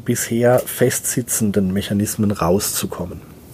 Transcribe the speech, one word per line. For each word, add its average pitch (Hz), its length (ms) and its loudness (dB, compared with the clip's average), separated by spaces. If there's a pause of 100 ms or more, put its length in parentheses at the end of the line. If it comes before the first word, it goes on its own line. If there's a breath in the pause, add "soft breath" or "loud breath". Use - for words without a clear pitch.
bisher 120 560 2
festsitzenden 104 1120 0
Mechanismen 101 580 0
rauszukommen. 87 920 -2 (340)